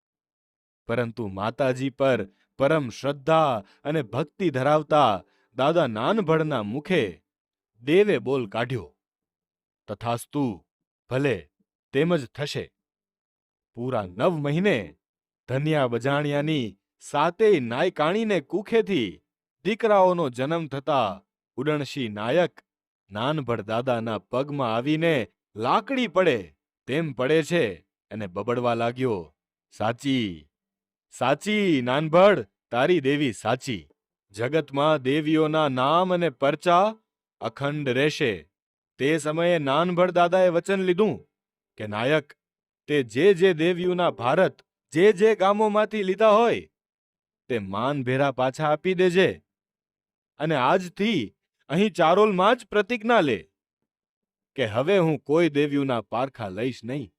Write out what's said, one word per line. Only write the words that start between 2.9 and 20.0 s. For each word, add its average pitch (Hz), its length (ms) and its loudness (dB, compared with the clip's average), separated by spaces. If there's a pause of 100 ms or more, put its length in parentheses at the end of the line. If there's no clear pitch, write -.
અને 151 180 -2
ભક્તિ 139 480 -4
ધરાવતા 139 760 2 (300)
દાદા 151 340 2
નાનભડના 151 760 0
મુખે 113 600 -2 (580)
દેવે 170 360 2
બોલ 123 300 -4
કાઢ્યો, 113 480 -6 (920)
"તથાસ્તુ, 117 800 -4 (440)
ભલે, 127 400 -2 (440)
તેમ 165 220 2
જ 139 100 -2
થશે." 131 480 -10 (1000)
પૂરા 120 300 -4
નવ 98 240 -2
મહિને 147 680 -2 (520)
ધનિયા 143 400 0
બજાણિયાની 143 920 -2 (200)
સાતેય 175 600 2
નાયકાણીને 165 840 0
કુખેથી 185 800 -2 (420)
દીકરાઓનો 185 680 2